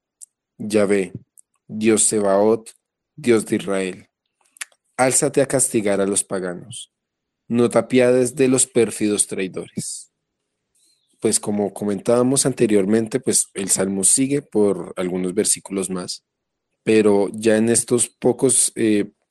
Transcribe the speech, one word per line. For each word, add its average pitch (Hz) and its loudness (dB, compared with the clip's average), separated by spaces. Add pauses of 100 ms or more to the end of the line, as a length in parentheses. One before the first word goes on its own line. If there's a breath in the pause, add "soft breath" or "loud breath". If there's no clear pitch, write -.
(580)
Yahvé, 101 0 (560)
Dios 107 2
Sebaot, 107 0 (460)
Dios 117 2
de 110 -2
Israel. 95 -6 (840)
Álzate 127 0
a 131 4
castigar 104 0
a 98 0
los 101 -2
paganos. 92 -10 (560)
No 120 2
te 117 0
apiades 123 2
de 131 2
los 131 2
pérfidos 107 0
traidores. - -10 (1040)
Pues 107 0
como 104 -2
comentábamos 120 0
anteriormente, 110 2
pues - -2
el 95 -6
Salmo 98 -2
sigue 139 0
por 101 0
algunos 92 -4
versículos 95 -4
más, - -10 (600)
pero 104 4
ya 110 2
en 113 2
estos 117 0
pocos, - 0
eh, 104 0 (200)